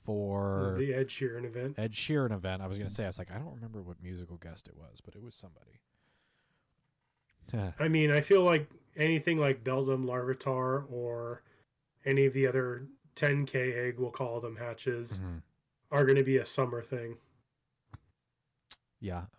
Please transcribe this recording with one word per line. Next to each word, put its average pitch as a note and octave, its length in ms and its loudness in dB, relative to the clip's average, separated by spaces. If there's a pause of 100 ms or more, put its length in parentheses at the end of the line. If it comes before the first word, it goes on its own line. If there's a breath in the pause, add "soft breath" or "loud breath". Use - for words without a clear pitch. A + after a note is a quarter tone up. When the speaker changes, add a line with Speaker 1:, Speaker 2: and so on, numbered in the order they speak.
Speaker 1:
for G2 760 0
Speaker 2:
The C#3 160 0
Ed C3+ 140 0
Sheeran A#2+ 360 -4
event. B2 320 -6
Speaker 1:
Ed A2 140 -2
Sheeran C3 420 0
event. F#2+ 300 -4
I F#2+ 40 -6
was G2 120 -4
gonna G2+ 100 -6
say, A2 140 -6
I G2 40 -2
was F2+ 120 -6
like, F2+ 100 -12
"I F2+ 80 -12
don't D3 160 -10
remember A2+ 300 -12
what E2+ 180 -14
musical F2 360 -12
guest E2 300 -18
it - 80 -20
was, D2+ 300 -20
but F2+ 100 -20
it G2+ 60 -18
was A#2 140 -18
somebody." - 460 -20 (1700)
<laughs> G2 280 -4
Speaker 2:
I D#3 80 2
mean, D#3 240 4
I D3 100 6
feel F#3 220 8
like E3 260 4 (260)
anything D#3+ 420 2
like C3+ 260 2
Beldum, C3 420 0
Larvitar, C3 880 -2
or A#2+ 500 -6 (640 soft breath)
any C#3 200 6
of B2+ 80 4
the C3+ 140 4
other B2 400 0 (280)
ten C#3+ 300 2
K B2+ 280 -2
egg, B2 240 -2
we'll B2 140 -2
call A#2+ 280 -4
them, A2+ 160 -8
hatches A#2 640 -6
Speaker 1:
Mm-hmm. F2+ 180 -6 (540)
Speaker 2:
are C#3+ 140 4
gonna C3+ 180 6
be C3 140 4
a B2 80 2
summer A#2+ 360 0
thing. A#2 360 -8 (1800)
Speaker 1:
Yeah, F2+ 240 -6 (160)